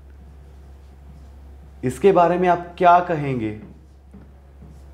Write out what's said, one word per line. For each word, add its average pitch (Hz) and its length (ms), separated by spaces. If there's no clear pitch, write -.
इसके 185 280
बारे 175 260
में 185 100
आप 170 300
क्या 175 220
कहेंगे, 135 600